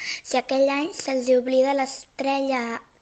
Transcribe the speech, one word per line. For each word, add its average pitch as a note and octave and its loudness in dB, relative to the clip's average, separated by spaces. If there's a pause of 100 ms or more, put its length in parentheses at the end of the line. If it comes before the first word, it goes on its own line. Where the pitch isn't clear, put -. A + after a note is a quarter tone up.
(220)
si - -4
aquell C4+ 2
any C#4+ -2
se'ls C4 -4
oblida C4 4
l'estrella C4 -4 (200)